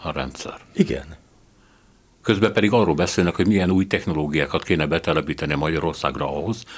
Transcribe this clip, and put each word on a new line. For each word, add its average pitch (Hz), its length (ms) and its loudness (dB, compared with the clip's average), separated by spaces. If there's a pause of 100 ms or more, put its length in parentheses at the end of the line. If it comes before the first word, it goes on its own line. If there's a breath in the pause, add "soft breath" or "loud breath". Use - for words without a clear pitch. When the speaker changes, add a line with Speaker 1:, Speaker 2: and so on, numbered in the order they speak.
Speaker 1:
a 82 100 -6
rendszer. - 480 -8 (140)
Speaker 2:
Igen. 69 420 -2 (1040 soft breath)
Speaker 1:
Közben 104 300 4
pedig 104 200 2
arról 104 220 4
beszélnek, 87 400 2
hogy 92 120 2
milyen 95 240 4
új 95 160 4
technológiákat 76 760 -2
kéne 78 240 2
betelepíteni 76 680 -2
Magyarországra 71 840 -2
ahhoz, 98 260 -4 (160 loud breath)